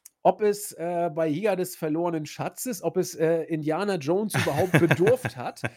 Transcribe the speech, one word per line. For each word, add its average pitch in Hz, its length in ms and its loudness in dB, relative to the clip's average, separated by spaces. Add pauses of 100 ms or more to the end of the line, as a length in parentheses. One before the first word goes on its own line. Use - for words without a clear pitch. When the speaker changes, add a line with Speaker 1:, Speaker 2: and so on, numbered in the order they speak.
(220)
Speaker 1:
ob 185 180 4
es, 208 320 0
äh, 170 420 -2
bei 160 140 0
Jäger 190 260 0
des 180 220 -4
verlorenen 160 480 -2
Schatzes, - 580 -8
ob - 140 -2
es, 180 180 -2
äh, 165 280 2
Indiana 156 540 -2
Jones 175 380 0
überhaupt 156 380 0
Speaker 2:
<laughs> 151 80 8
Speaker 1:
bedurft 170 560 2
hat, - 260 -10 (140)